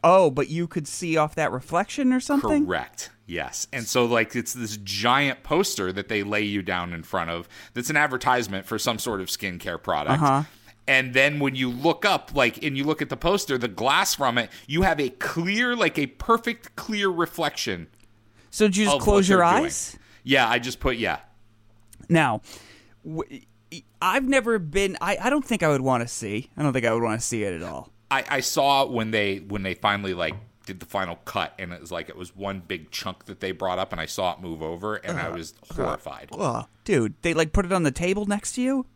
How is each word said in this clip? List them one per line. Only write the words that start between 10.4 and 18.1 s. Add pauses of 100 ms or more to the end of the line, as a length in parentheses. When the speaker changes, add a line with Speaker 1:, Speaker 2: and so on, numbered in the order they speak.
Speaker 2:
And
then
when
you
look
up,
like,
and
you
look
at
the
poster,
the
glass
from
it, (180)
you
have
a
clear,
like,
a
perfect
clear
reflection (600)